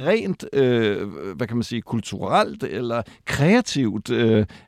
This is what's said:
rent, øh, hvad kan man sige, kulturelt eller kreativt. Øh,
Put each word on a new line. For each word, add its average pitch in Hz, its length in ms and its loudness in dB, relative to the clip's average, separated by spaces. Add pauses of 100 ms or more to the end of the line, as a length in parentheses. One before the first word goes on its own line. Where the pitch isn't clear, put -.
rent, 196 520 -2
øh, 113 560 2 (280)
hvad 117 100 -4
kan 117 100 -6
man 117 80 0
sige, 117 180 -6
kulturelt 113 800 -2
eller 117 400 -4 (220)
kreativt. 139 840 0
Øh, 113 360 4 (220)